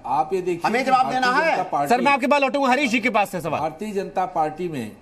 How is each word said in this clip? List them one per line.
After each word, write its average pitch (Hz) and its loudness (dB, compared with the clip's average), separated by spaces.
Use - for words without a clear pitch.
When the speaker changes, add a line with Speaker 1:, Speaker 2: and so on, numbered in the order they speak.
Speaker 1:
आप 151 0
ये 185 0
देखिए 175 -2
Speaker 2:
हमें 247 2
Speaker 1:
कि - -6
Speaker 2:
जवाब 254 2
Speaker 1:
भारतीय 254 -2
Speaker 2:
देना 247 2
है? 311 2
Speaker 1:
जनता 185 0
पार्टी 147 0
Speaker 3:
सर, 247 4
मैं 269 4
आपके 277 2
पास 285 4
लौटूंगा, 269 2
हरीश 254 2
जी 247 2
के 226 0
पास 202 0
से 180 -8
सवाल। 151 -2
Speaker 1:
भारतीय 160 -6
जनता 190 -4
पार्टी 160 -2
में 120 -6